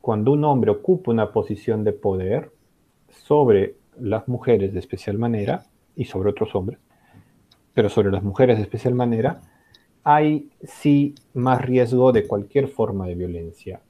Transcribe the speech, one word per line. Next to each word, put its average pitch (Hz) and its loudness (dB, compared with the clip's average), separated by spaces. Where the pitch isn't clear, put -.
cuando 110 0
un 147 2
hombre 127 2
ocupa 143 -2
una 113 0
posición 107 -4
de 104 0
poder 98 -4
sobre 117 2
las 107 -4
mujeres 110 0
de 92 -4
especial - -8
manera 117 -2
y 120 -4
sobre 98 -2
otros - -6
hombres, 95 -6
pero 107 2
sobre 101 0
las 95 -4
mujeres 110 2
de 104 -4
especial 123 -4
manera, 120 -2
hay 151 2
sí 143 2
más 123 2
riesgo 127 4
de 110 2
cualquier 113 -2
forma 98 -4
de 90 -8
violencia. 87 -10